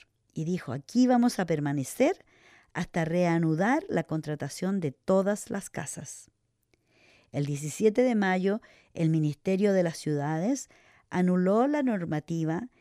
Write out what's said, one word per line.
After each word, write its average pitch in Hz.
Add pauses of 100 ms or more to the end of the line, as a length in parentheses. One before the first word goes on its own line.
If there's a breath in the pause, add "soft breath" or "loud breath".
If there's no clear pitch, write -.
(340)
y 160
dijo, 160
"Aquí 185
vamos 247
a 190
permanecer 151 (480 soft breath)
hasta 170
reanudar 170
la 165
contratación 156
de 156
todas 196
las 196
casas". - (1000 soft breath)
El 143
diecisiete 151
de 247
mayo, 190 (320 soft breath)
el 165
Ministerio 180
de 185
las 165
Ciudades 160 (400 soft breath)
anuló 180
la 294
normativa 165 (120)